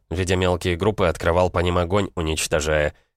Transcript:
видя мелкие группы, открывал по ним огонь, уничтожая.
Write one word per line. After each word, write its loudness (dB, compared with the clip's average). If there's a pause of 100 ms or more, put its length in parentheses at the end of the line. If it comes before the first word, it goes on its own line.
видя 0
мелкие 0
группы, 0
открывал 2
по -2
ним 0
огонь, 0
уничтожая. -2 (220)